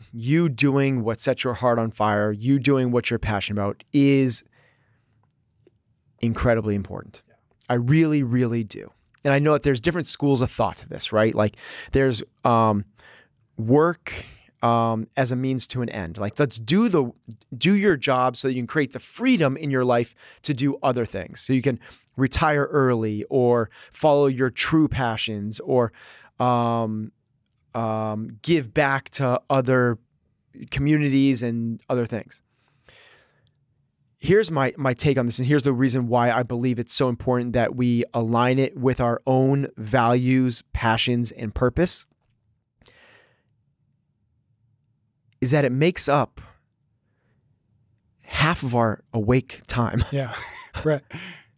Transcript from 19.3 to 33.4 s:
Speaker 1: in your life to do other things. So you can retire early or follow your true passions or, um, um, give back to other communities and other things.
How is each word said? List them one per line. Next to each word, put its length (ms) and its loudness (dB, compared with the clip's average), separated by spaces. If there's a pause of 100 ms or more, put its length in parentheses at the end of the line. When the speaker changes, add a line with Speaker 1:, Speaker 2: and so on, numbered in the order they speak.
Speaker 1:
in 140 -6
your 140 2
life 300 0 (280)
to 120 -2
do 280 -2
other 240 0
things. 340 -10
So 120 -2
you 100 2
can 160 -2 (380)
retire 560 0
early 580 0
or 400 2 (220)
follow 340 4
your 240 0
true 380 2
passions 720 -4
or, 320 0 (480)
um, 720 -2 (600)
um, 680 -4
give 320 -2
back 380 -2
to 280 -2 (120)
other 480 2 (720)
communities 720 2
and 360 -4 (120)
other 160 -2
things. 340 -10 (1800)